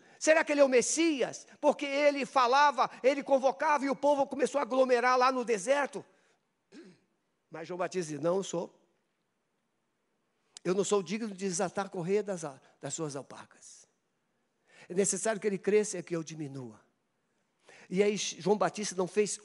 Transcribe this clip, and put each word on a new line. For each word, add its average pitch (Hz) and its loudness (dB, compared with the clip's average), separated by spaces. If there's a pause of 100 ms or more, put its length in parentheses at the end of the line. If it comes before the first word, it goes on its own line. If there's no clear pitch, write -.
(180)
Será 311 4
que 302 0
ele 285 6
é - 10
o 269 4
Messias?" 254 0 (140)
Porque 294 0
ele 277 2
falava, 254 4 (140)
ele 277 2
convocava 269 2
e 277 0
o 254 0
povo 277 2
começou 254 -2
a 277 0
aglomerar 254 2
lá 254 4
no 247 -2
deserto. 220 -2 (1500)
Mas 156 -12
João 180 -8
Batista 175 -4
disse: 139 -8
"Não 180 2
sou. 175 -6 (1900)
Eu 175 0
não 190 0
sou 202 0
digno 214 -6
de 196 -10
desatar 190 -4
a - -16
correia 190 -2
das, 190 -8 (360)
das 139 -10
suas 147 -6
alpacas. - -20 (1000)
É 185 -12
necessário 196 0
que 220 0
ele 196 -2
cresça 202 2
e 175 -8
que 170 -6
eu 165 -4
diminua." 139 -12 (1080)
E 185 0
aí 208 2
João 185 -2
Batista 185 -2
não 180 -2
fez 208 -2